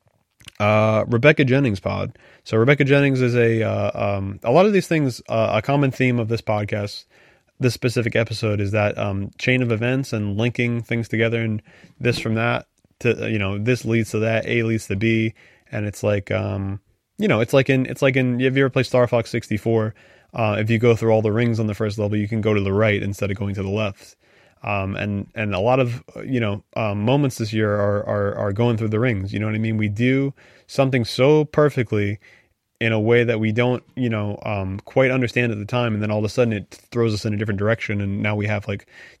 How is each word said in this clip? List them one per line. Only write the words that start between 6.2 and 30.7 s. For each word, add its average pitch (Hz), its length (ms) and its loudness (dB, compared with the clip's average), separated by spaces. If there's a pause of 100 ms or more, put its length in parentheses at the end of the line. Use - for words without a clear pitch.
this 113 140 -4
podcast, 104 640 -4 (520)
this 123 140 0
specific 117 420 -2
episode, 110 460 -2
is 101 120 -2
that, 104 260 0
um, 101 400 -4
chain 127 240 0
of 120 100 0
events 123 400 -2
and 104 240 -4
linking 120 460 -2
things 117 260 -4
together 113 320 0
and 110 220 -4 (360)
this 123 200 0
from 113 160 -4
that 117 320 -2 (320)
to, 110 320 0
you 110 80 0
know, 98 180 -2
this 117 300 0
leads 113 240 0
to 110 80 -2
that, 113 280 0
A 117 160 0
leads 113 260 -2
to 98 80 -2
B. 110 360 2 (400)
And 107 140 -4
it's 104 160 -10
like, 104 280 0
um, 101 500 -4 (360)
you 214 120 0
know, 113 120 4
it's 120 140 0
like 135 160 4
in, 131 160 2
it's - 160 -10
like 135 140 4
in, 123 240 0
have 131 160 0
you 139 80 4
ever 131 60 0
played 131 160 0
Star 123 200 2
Fox 117 240 0
sixty-four? 113 640 -2 (380)
Uh, 107 280 0
if 110 100 0
you 117 80 4
go 117 160 6
through 113 160 2
all 110 120 4
the 107 100 0
rings 117 260 0
on 110 80 -2
the 107 80 -4
first 107 240 -4
level, 104 180 -2
you 104 120 -2
can 113 120 -2
go 107 140 2
to 104 60 2
the 98 120 0
right 104 300 2
instead 101 300 -4
of 95 40 -6
going 101 180 -4
to 98 100 -4
the 98 40 -4
left. 101 460 -6 (480)
Um, 101 320 -4
and, 101 400 -4
and 107 200 -4
a 90 40 0
lot 123 220 2
of, 120 240 -4 (100)
uh, 113 60 -12
you 123 180 -4
know, 104 240 -2 (140)
um, 101 280 -2
moments 135 340 2
this 110 140 -4
year 107 220 0
are, 101 320 0
are, 104 300 -2
are 104 160 -2
going 117 240 2
through 110 140 -4
the 107 100 0
rings. 104 320 -2
You 107 80 -4
know 104 60 -2
what 107 100 -4
I - 20 -2
mean? 110 180 -2
We 107 120 0
do 131 440 0 (340)
something 135 380 2